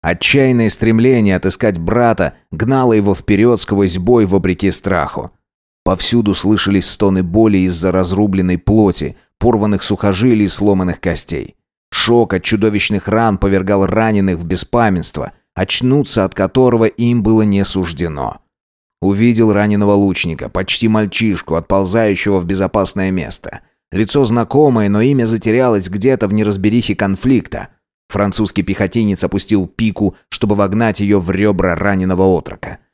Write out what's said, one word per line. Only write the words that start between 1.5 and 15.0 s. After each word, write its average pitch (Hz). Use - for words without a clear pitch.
брата 92
гнало 123
его 101
вперед 107
сквозь 98
бой 110
вопреки 92
страху. 87
Повсюду 104
слышались 98
стоны 95
боли 98
из-за 90
разрубленной 92
плоти, 101
порванных 107
сухожилий 104
и 92
сломанных 92
костей. 78
Шок 117
от 92
чудовищных 104
ран 107
повергал 98
раненых 98
в 85
беспамятство – 92